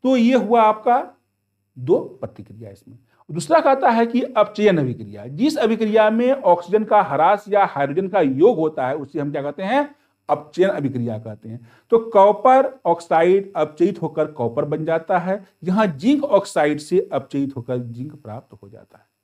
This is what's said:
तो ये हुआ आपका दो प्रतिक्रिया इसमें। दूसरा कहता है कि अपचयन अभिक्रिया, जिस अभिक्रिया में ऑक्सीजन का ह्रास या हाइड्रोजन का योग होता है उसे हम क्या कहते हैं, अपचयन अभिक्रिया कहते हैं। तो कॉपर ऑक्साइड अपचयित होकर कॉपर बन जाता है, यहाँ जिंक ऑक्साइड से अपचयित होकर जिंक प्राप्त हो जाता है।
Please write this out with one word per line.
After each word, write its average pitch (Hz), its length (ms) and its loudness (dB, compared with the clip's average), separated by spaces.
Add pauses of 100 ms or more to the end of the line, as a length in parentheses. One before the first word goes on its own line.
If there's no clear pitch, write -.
तो 262 120 2
ये 240 180 4
हुआ 226 280 2
आपका 240 540 0 (640)
दो 143 200 0
प्रतिक्रिया 107 720 -12
इसमें। - 280 -20 (320)
दूसरा 175 300 0
कहता 269 300 2
है 233 160 2
कि 240 160 -2
अपचयन 208 560 0
अभिक्रिया, 107 480 -6
जिस 202 300 -2
अभिक्रिया 220 540 2
में 240 220 0
ऑक्सीजन 202 520 0
का 208 180 2
ह्रास 170 460 0
या 196 160 2
हाइड्रोजन 143 440 -4
का 190 120 0
योग 160 380 4
होता 156 300 -2
है 139 80 -4
उसे 147 240 -10
हम 143 120 -4
क्या 143 100 -6
कहते 143 200 -8
हैं, 277 320 -2 (340)
अपचयन 151 400 0
अभिक्रिया 120 500 -4
कहते 110 300 -16
हैं। 113 200 -16 (220)
तो 233 80 4
कॉपर 226 880 4
ऑक्साइड 175 720 2
अपचयित 170 460 -2
होकर 156 240 -4
कॉपर 131 380 -6
बन 151 200 -6
जाता 165 340 -2
है, 190 280 -6 (180)
यहाँ 190 220 0
जिंक 208 380 0
ऑक्साइड 151 540 0
से 180 340 -2
अपचयित 139 440 -6
होकर 127 220 -6
जिंक 123 360 -12
प्राप्त 110 480 -18
हो 101 60 -20
जाता 98 300 -20
है। - 80 -20 (180)